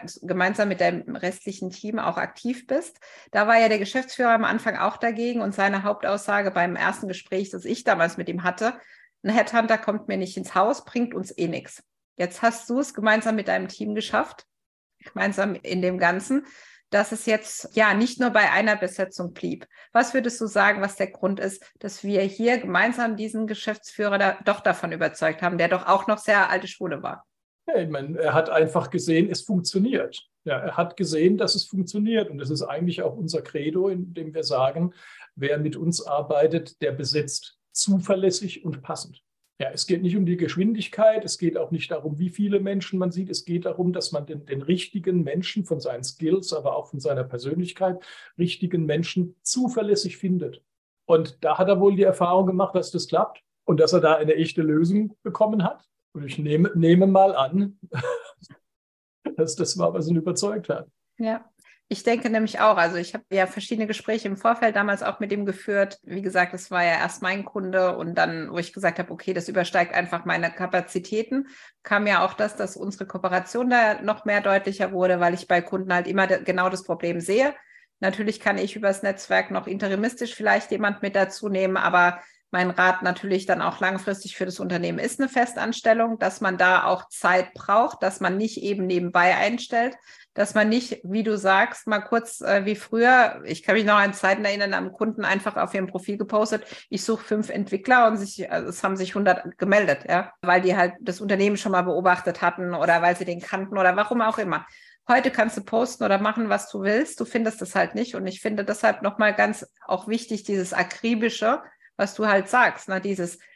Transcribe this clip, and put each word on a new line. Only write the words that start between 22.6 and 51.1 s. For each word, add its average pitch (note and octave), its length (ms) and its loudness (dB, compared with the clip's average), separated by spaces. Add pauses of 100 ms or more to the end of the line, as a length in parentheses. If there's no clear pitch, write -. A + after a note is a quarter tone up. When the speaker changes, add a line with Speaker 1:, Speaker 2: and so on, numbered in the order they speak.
Speaker 1:
diesen A3 300 -6
Geschäftsführer G#3 720 -4
da G3 260 2
doch G3+ 140 2
davon E3+ 320 0
überzeugt D#3+ 500 -2
haben, F3 160 0
der E3+ 120 2
doch F3+ 180 0
auch F#3+ 200 4
noch G#3+ 120 0
sehr G3+ 320 4
alte F#3 160 -2
Schule E3 340 -8
war? - 240 -10 (420)
Speaker 2:
Ja, C4+ 140 2
ich E3 80 -4
meine, D3 300 -6
er D3+ 140 0
hat D#3+ 160 2
einfach D#3+ 420 2
gesehen, E3+ 380 2
es F3 120 -6
funktioniert. G3 840 -2 (180)
Ja, C3+ 140 -2
er - 180 -6
hat E3+ 180 -2
gesehen, E3 420 2
dass G3+ 180 0
es - 100 -2
funktioniert. G#3 640 -2
Und C#3+ 80 -10
das C#3 140 -6
ist D3+ 100 -2
eigentlich E3 400 -4
auch G3+ 140 -2
unser E3 260 -4
Credo, D#3+ 460 -2
in F3+ 260 -4
dem D#3 200 -10
wir D#3+ 100 -4
sagen, C#3+ 500 0 (420)
wer D3 220 -2
mit D3+ 180 -2
uns E3+ 300 -2
arbeitet, D3 760 0
der C#3+ 100 -2
besetzt D3 640 -6 (140)
zuverlässig F#3+ 960 0
und C3+ 180 -6
passend. - 400 -12 (360)
Ja, C3+ 120 -4
es - 140 -6
geht F3 160 2
nicht F#3 160 2
um F#3+ 80 2
die F3 100 2
Geschwindigkeit, G#3+ 880 2
es - 140 -6
geht D#3+ 200 0
auch D#3+ 120 -2
nicht E3 220 -4
darum, D3 260 -4
wie F3 140 -2
viele G3+ 280 0
Menschen G3 380 -2
man F3+ 140 0
sieht. F#3 180 -6
Es - 160 -6
geht F3 200 -2
darum, F3+ 280 0
dass E3 180 -6
man D3 140 -6
den, D3 200 -12
den C#3 180 -6
richtigen F3+ 600 0
Menschen E3+ 400 -4
von E3 160 -4
seinen B2 240 -6
Skills, E3 500 -2
aber C#3 220 -2
auch - 120 -6
von C#3+ 120 -10
seiner C3 240 -2
Persönlichkeit, F3 800 -4 (340)
richtigen F3 480 -2
Menschen E3+ 580 -2
zuverlässig G#3 760 -2
findet. F3 460 -4 (420)
Und D#3+ 360 2